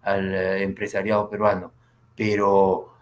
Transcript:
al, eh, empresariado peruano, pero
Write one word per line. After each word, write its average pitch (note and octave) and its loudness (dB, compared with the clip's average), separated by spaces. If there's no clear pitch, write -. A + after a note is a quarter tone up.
al, G2 -2
eh, F#2+ -2
empresariado G#2 -4
peruano, G2+ -2
pero G2 2